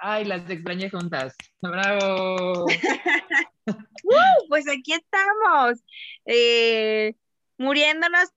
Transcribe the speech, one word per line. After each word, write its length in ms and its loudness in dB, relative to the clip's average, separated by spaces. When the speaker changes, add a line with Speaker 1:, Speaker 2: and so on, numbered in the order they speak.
Speaker 1:
Ay, 220 -4
las 220 -8
extrañé 440 -8
juntas. 440 -8
¡Bravo! 1040 -2
Speaker 2:
<laughs> 840 -2
Uh, 460 6
pues 180 0
aquí 260 -4
estamos, 880 2
eh, 880 2
muriéndonos, 760 0